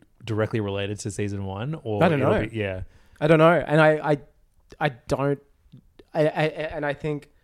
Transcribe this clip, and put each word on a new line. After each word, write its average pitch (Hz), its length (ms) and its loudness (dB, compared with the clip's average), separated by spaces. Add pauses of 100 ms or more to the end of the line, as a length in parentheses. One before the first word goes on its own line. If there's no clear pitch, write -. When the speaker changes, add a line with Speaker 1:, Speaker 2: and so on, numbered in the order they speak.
(240)
Speaker 1:
directly 110 360 -2
related 101 400 -4
to 107 100 -8
season 101 340 -6
one, 113 400 -8
or 107 180 -2
Speaker 2:
I 165 60 6
don't 147 140 0
Speaker 1:
it'll 151 100 2
Speaker 2:
know. 165 140 0
Speaker 1:
be, 113 100 -10
yeah. 95 260 -4 (380)
Speaker 2:
I 147 60 2
don't 160 120 6
know. 160 280 6
And 151 140 2
I, 151 320 4
I, 143 60 0 (640)
I 151 80 0
don't, 139 500 -2 (760)
I, 160 120 2
I, 156 200 0
and 156 400 -6
I 143 80 0
think 147 360 -6 (140)